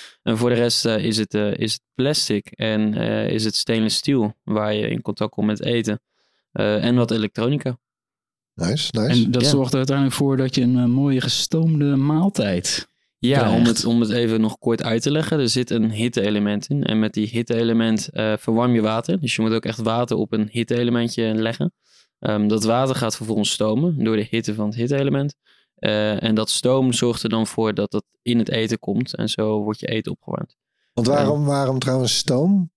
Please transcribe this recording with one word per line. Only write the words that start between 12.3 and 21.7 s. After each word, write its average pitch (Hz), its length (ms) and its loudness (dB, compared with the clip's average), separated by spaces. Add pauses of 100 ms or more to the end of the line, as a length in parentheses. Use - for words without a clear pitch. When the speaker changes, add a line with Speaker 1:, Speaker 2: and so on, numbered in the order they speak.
Speaker 1:
Ja, 131 240 2
om 113 60 2 (140)
Speaker 3:
krijgt. 117 60 6
Speaker 1:
het, 113 180 0
om 117 160 2
het 107 80 2
even 113 320 2
nog 107 160 0
kort 117 260 -2
uit 113 180 -2
te 143 100 0
leggen. 156 280 0
Er 120 100 2
zit 123 200 0
een 110 220 0
hitte-element 104 760 0
in. 143 160 -2
En 107 160 0
met 107 140 0
die 107 140 0
hitte-element, 113 800 0
eh, 110 300 -2
verwarm 120 340 2
je 113 80 4
water. 117 380 0
Dus 135 160 -4
je 107 60 -2
moet 110 100 2
ook 113 140 0
echt 113 160 -4
water 117 360 0
op 107 160 -2
een 107 180 0
hitte-elementje 117 840 0
leggen. 117 380 -2 (460)